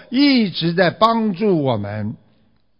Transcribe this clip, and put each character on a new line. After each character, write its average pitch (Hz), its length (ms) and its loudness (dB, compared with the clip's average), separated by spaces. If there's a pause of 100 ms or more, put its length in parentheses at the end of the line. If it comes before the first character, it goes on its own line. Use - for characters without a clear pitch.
一 254 420 2
直 165 220 -4
在 175 180 2
帮 220 440 0
助 180 280 0
我 131 140 0
们， 104 400 -8 (640)